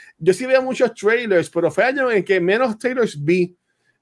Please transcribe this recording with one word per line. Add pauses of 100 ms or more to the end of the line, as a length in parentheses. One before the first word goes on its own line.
(180)
yo
sí
veía
muchos
trailers,
pero
fue
el
año
en
que
menos
trailers
vi (440)